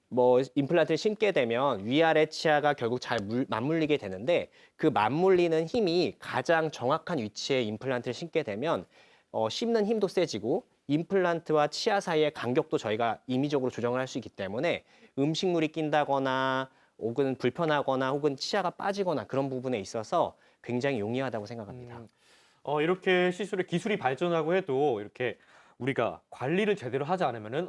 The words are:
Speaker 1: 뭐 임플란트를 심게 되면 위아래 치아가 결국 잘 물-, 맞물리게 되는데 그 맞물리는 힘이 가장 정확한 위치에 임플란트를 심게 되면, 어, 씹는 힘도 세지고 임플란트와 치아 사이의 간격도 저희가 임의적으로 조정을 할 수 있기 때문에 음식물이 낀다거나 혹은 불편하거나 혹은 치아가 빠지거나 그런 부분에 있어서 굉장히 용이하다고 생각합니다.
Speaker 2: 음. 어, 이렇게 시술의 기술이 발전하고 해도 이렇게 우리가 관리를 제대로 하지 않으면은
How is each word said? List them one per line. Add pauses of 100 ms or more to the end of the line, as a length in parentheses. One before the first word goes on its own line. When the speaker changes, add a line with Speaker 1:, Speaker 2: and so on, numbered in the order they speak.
(100)
Speaker 1:
뭐 (140)
임플란트를
심게
되면
위아래
치아가
결국
잘
물-,
맞물리게
되는데 (280)
그
맞물리는
힘이
가장
정확한
위치에
임플란트를
심게
되면, (440)
어,
씹는
힘도
세지고 (220)
임플란트와
치아
사이의
간격도
저희가
임의적으로
조정을
할
수
있기
때문에 (340)
음식물이
낀다거나 (280)
혹은
불편하거나
혹은
치아가
빠지거나
그런
부분에
있어서 (260)
굉장히
용이하다고
생각합니다.
Speaker 2:
음. (540)
어,
이렇게
시술의
기술이
발전하고
해도
이렇게 (420)
우리가 (100)
관리를
제대로
하지
않으면은